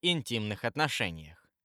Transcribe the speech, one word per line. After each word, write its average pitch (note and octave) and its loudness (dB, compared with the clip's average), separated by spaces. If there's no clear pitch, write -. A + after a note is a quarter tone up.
интимных A#2 0
отношениях. F2+ -2